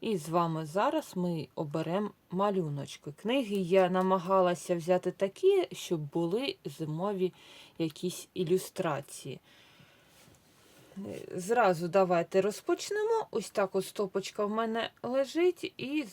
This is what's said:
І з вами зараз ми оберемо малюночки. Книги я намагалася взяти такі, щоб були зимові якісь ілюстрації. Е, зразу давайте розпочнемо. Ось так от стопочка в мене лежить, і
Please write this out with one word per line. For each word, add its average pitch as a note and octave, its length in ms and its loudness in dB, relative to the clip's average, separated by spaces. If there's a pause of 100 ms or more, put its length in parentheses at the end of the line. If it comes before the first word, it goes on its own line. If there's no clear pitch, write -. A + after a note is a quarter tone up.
І A3 160 -2
з D#3 120 -6
вами D#3+ 380 0
зараз A#3+ 480 0
ми F3 400 -2
оберемо E3 560 -2 (200)
малюночки. E3+ 840 -2 (100)
Книги A3 340 0
я F#3 340 4
намагалася F#3 880 2
взяти F3+ 340 0
такі, F#4 600 2
щоб - 280 -4
були E3+ 640 -2
зимові F3 680 -2 (460)
якісь E3+ 560 -4
ілюстрації. E3 1040 -2 (1600)
Е, - 20 -10 (340)
зразу F#3 540 2
давайте F3+ 520 4
розпочнемо. G#4 920 0
Ось - 200 -4
так G3 240 0
от F#3+ 100 0
стопочка G3 600 -4
в G#3 60 -2
мене A3+ 400 -2 (120)
лежить, C#4 760 0
і C#4+ 360 -4